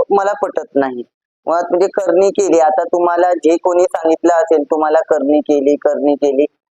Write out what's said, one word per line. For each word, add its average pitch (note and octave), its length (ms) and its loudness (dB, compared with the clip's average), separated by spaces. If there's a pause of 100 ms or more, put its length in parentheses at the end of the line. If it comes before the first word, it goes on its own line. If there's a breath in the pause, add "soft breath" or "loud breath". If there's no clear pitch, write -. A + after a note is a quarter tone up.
(100)
मला G3 220 0 (100)
पटत D#3+ 320 -4
नाही. C3 280 -4 (440)
मुळात E3 240 -2
म्हणजे F3+ 160 2
करणी F#3+ 440 0
केली, E3+ 300 0
आता D#3 240 2
तुम्हाला F3 480 0
जे E3+ 240 0
कोणी F3 260 0
सांगितलं E3 520 0
असेल, D#3+ 300 0
"तुम्हाला D#3 340 0
करणी D3+ 420 0
केली, D3 360 0
करणी C#3+ 380 -2
केली", C#3+ 320 0 (280)